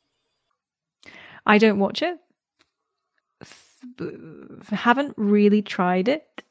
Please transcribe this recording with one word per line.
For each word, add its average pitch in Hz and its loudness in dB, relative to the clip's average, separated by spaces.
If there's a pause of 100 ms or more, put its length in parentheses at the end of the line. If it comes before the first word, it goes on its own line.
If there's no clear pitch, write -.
(1500)
I 208 4
don't 208 2
watch - -2
it. 330 -4 (1800)
Th-, - -10 (600)
haven't 247 0
really 208 4
tried 185 -2
it. - -4